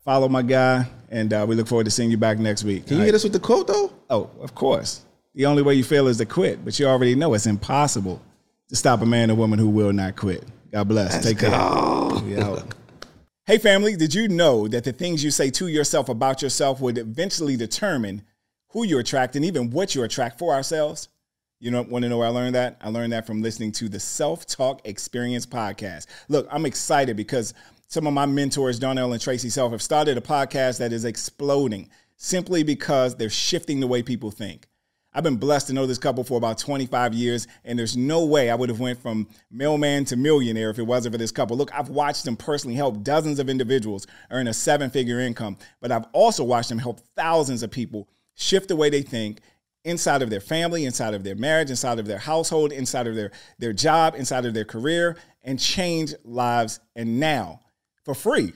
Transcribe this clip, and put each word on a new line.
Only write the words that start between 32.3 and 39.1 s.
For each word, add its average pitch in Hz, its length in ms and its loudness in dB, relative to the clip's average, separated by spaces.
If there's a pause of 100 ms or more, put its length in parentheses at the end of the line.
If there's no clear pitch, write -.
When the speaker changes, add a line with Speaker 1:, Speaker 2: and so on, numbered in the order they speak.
Speaker 1:
because 135 500 2
they're 113 160 -4
shifting 160 480 -2
the 135 80 0
way 123 160 0
people 117 300 -6
think. 98 340 -14 (480)
I've 143 80 -2
been 151 160 2
blessed 139 300 0
to 139 40 -4
know 135 140 0
this 127 100 -2
couple 123 280 -2
for 123 120 -4
about 113 220 -2
twenty-five 123 560 -2
years, 120 320 -2 (180)
and 120 140 -4
there's 117 180 -2
no 156 300 2
way 143 240 4
I 117 40 4
would 123 140 0
have 113 120 -4
went 123 200 -4
from 110 260 -4 (240)